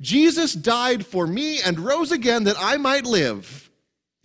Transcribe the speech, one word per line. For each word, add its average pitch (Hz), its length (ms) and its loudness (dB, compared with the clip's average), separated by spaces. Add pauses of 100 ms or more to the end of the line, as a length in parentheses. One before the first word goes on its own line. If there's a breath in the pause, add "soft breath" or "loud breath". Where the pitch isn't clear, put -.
"Jesus 294 500 2
died 233 540 -2
for 180 200 -2
me 277 360 -4
and 175 180 0
rose 285 320 -2
again 233 320 0
that 202 140 2
I 214 180 0
might 277 300 0
live," 135 640 -2 (540)